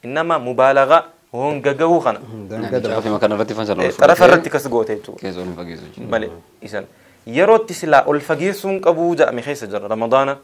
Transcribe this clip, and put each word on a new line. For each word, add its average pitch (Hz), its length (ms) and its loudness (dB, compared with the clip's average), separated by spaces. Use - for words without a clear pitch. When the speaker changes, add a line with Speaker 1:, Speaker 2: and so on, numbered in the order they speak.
Speaker 1:
Innamaa 160 360 -2
mubaalagaa 135 640 4
honga 139 400 -2
gahuu 165 280 2
kana. 113 180 -2
Speaker 2:
Hmm, 110 300 -14
danga 110 200 -8
Speaker 3:
Namicha 127 100 -2
Speaker 2:
dabarsu. 110 200 -2
Speaker 3:
afima 107 200 -2
kana 107 160 2
irratti 104 200 -2
fansa 107 180 -2
Speaker 1:
Eh, - 40 -2
Speaker 3:
lafa 127 200 0
Speaker 1:
xarafa 156 180 6
Speaker 3:
fudhatee 180 120 6
Speaker 1:
irratti 170 220 4
kas 139 200 -4
goote 117 260 0
jechuudha. - 260 -14
Speaker 3:
keessa 90 200 -10
ol 90 140 -10
fageessu 82 300 -14
jechuudha. - 240 -16
Speaker 1:
Malee, 110 200 -4
isan. 107 240 -10
Yeroo 175 300 4
itti 220 180 -2
silaa 151 320 4
ol 147 140 0
fageessuun 185 640 -4
qabuu 170 340 2
ja'ame 127 260 0
keessa 139 260 -8
jira 101 200 -8
Ramadaana. 127 560 0